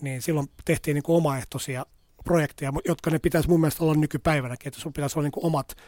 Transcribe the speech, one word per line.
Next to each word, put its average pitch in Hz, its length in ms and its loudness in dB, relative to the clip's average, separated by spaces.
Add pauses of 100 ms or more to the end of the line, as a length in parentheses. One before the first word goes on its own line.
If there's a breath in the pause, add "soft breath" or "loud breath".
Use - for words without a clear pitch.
niin 135 200 -6
silloin 151 240 0 (180)
tehtiin 151 300 0
niinku 156 220 2
omaehtoisia 135 680 -2 (380)
projekteja, 151 460 0
mu-, 139 140 -2
jotka 165 260 0
ne 160 80 2
pitäisi 156 300 2
mun 170 120 6
mielestä 160 240 2
olla 156 100 4
nykypäivänäkin, 147 720 0
että - 120 -12
sun 156 120 -10
pitäisi 143 260 -4
olla 147 80 0
niinku 147 200 -4
omat 156 300 -2 (120 loud breath)